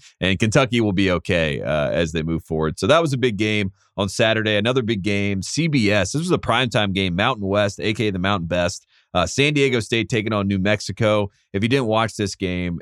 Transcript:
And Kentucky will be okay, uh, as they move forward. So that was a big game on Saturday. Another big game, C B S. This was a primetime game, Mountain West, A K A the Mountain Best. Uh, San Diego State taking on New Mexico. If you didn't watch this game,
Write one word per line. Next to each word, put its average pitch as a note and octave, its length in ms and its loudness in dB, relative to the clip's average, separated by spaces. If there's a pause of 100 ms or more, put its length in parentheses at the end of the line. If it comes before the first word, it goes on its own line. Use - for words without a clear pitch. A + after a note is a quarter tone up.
(200)
And F#2 180 0
Kentucky A#2 440 2
will G#2+ 120 2
be F#2+ 160 2
okay, E2 520 0
uh, C#2+ 280 0
as D#2+ 220 0
they E2 100 -4
move D#2+ 220 -4
forward. D#2 340 -4
So - 100 -4
that D#3 140 4
was D3 120 -2
a C3+ 40 -2
big A#2 200 0
game G#2 340 0 (260)
on G2 120 -2
Saturday. A2 480 2
Another B2 260 0
big G#2 200 -2
game, G2+ 380 -2
C D3 260 -2
B B2+ 220 2
S. G2+ 220 2
This C#3+ 80 -2
was F3 120 -2
a C3+ 60 4
primetime A2+ 560 0
game, F#2 220 0
Mountain G#2 320 0
West, G2+ 320 0
A G#2+ 140 0
K G#2+ 160 0
A - 20 0
the F#2 80 -4
Mountain F#2 280 0
Best. F2 380 -2 (260)
Uh, F2 140 2
San D3 300 0
Diego C3 240 2
State A2 280 0
taking A2 260 -2
on G2+ 140 0
New G2 120 0
Mexico. G#2 720 0 (200)
If G2 120 -2
you A#2 60 0
didn't C3 180 0
watch A2 280 0
this G2+ 200 -4
game, F2+ 460 -4